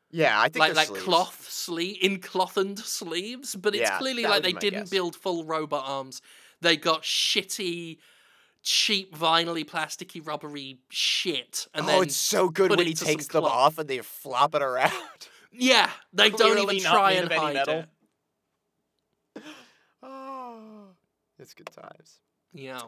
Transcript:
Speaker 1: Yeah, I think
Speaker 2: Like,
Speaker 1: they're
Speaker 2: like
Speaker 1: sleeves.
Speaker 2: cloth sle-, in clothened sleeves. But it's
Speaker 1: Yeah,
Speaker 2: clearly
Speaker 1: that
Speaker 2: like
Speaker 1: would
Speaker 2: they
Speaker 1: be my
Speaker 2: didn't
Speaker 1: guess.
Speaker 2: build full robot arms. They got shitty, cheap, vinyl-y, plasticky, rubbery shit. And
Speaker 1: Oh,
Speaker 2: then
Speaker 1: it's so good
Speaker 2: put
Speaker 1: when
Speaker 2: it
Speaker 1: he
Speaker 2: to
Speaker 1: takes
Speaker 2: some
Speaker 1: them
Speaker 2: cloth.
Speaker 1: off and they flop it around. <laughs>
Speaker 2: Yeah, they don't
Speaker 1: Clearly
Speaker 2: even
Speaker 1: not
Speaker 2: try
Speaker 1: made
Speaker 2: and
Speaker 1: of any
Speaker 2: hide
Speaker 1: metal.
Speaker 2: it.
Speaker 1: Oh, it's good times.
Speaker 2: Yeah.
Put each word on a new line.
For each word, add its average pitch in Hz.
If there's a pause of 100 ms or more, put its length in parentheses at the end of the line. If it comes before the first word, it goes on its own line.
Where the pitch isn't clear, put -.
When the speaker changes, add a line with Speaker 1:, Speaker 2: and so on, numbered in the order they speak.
Speaker 1:
Yeah, 135
I 127
think 160
Speaker 2:
Like, 156
Speaker 1:
they're 156
Speaker 2:
like 156
Speaker 1:
sleeves. 190
Speaker 2:
cloth 180
sle-, 175
in 196
clothened 196
sleeves. 214
But 202
it's 220
Speaker 1:
Yeah, 190
Speaker 2:
clearly 262
Speaker 1:
that 226
Speaker 2:
like 202
Speaker 1:
would 185
Speaker 2:
they 185
Speaker 1:
be 185
my -
Speaker 2:
didn't 202
Speaker 1:
guess. 180
Speaker 2:
build 180
full 170
robot 151
arms. 135 (400)
They 170
got 160
shitty, 175 (680)
cheap, 190
vinyl-y, 165
plasticky, 165
rubbery 147 (100)
shit. -
And 151
Speaker 1:
Oh, -
Speaker 2:
then 180
Speaker 1:
it's 143
so 185
good 180
Speaker 2:
put 190
Speaker 1:
when 175
Speaker 2:
it -
Speaker 1:
he 165
Speaker 2:
to 170
Speaker 1:
takes 151
Speaker 2:
some 160
Speaker 1:
them 147
Speaker 2:
cloth. 139
Speaker 1:
off 160
and 156
they 131
flop 135
it -
around. 131
<laughs> 123 (580)
Speaker 2:
Yeah, 247 (240)
they 202
don't 220
Speaker 1:
Clearly 202
Speaker 2:
even 185
Speaker 1:
not 160
Speaker 2:
try 196
Speaker 1:
made 185
Speaker 2:
and 170
Speaker 1:
of 160
any 160
Speaker 2:
hide 147
Speaker 1:
metal. 151 (1500)
Speaker 2:
it. - (600)
Speaker 1:
Oh, 247 (500)
it's 139
good -
times. - (340)
Speaker 2:
Yeah. 131